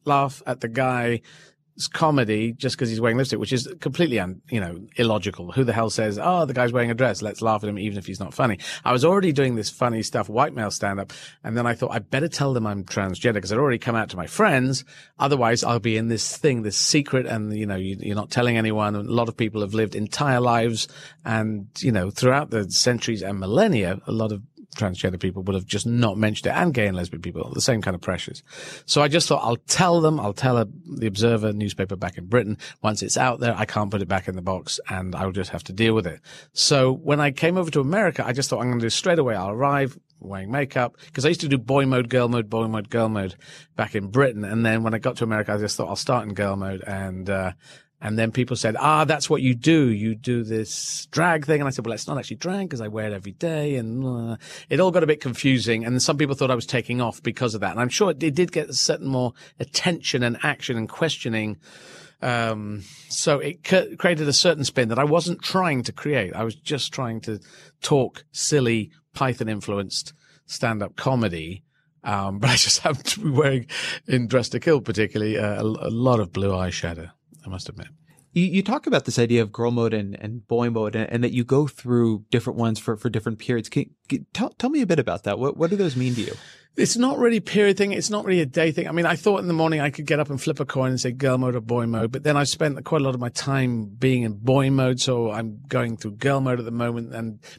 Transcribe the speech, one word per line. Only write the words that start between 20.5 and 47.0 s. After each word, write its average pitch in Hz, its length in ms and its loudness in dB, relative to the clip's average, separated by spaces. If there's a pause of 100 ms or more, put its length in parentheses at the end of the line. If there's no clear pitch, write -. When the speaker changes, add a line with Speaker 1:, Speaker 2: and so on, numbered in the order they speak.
Speaker 1:
and, 107 440 -2 (120)
you 127 140 2
know, 95 160 0
throughout 131 400 0
the 104 200 -2
centuries 117 520 0
and 98 180 -6
millennia, 101 640 2
a - 60 -6
lot 110 220 -2
of 101 80 -6 (360)
transgender 92 420 -2
people 95 240 -4
would 98 120 -2
have 92 100 -4
just 104 220 -4
not 117 280 2
mentioned 107 300 0
it, 113 100 0
and 165 200 2
gay 110 120 2
and 95 80 0
lesbian 87 260 -6
people, 85 320 -8
the 120 60 -6
same 113 220 2
kind 92 140 -2
of 85 60 -10
pressures. - 420 -6 (420)
So - 160 2
I 147 60 4
just 156 200 2
thought, 143 160 2
"I'll 117 140 0 (100)
tell 175 320 4
them, 156 200 4
I'll 104 120 0
tell 123 260 2
a, 107 100 4 (180)
the 113 220 -4
Observer 107 440 2
newspaper 101 440 -4
back 95 240 -6
in 87 80 -14
Britain 107 280 2 (280)
once 110 180 -2
it's - 160 -2
out 127 220 2
there. 117 180 0
I 107 80 0
can't 104 240 -2
put 101 140 -2
it 87 40 -4
back 95 200 0
in 95 80 -6
the 90 80 -8
box 92 440 -4
and 92 280 -6
I'll 95 160 -2
just 92 180 -4
have - 160 -8
to 95 80 -12
deal 110 220 2
with 98 100 0
it." 78 160 -8 (320)
So 131 400 4
when 143 260 0
I 143 120 2
came 165 260 2
over 165 140 -2
to 151 100 2
America, 156 440 0
I 120 60 -2
just 131 180 -2
thought, 113 120 -2
"I'm 123 80 0
gonna 120 120 0
do 113 60 0
it 110 40 -2
straight 170 280 2
away. 123 160 0
I'll 95 140 -2
arrive 139 480 0 (220)
wearing 98 320 -10
makeup," 135 460 0 (160)
'cause 131 120 0
I 151 40 6
used 147 120 0
to 160 60 -2
do 135 100 4
boy 135 300 2
mode, 127 200 2
girl 120 220 2
mode, 117 180 0
boy 113 200 0
mode, 107 240 -4
girl 113 180 2
mode 98 260 -4 (400)
back 110 200 -4
in 101 120 -4
Britain. 110 380 2
And 110 180 0
then 113 200 2
when 113 100 0
I 110 60 -2
got 127 180 -2
to 120 60 -2
America, 107 280 0
I 104 60 2
just 104 200 -2
thought, 85 120 -4
"I'll 98 60 -4
start 120 320 0
in 101 80 -8
girl 98 200 0
mode." 95 300 -6
And, 95 420 -6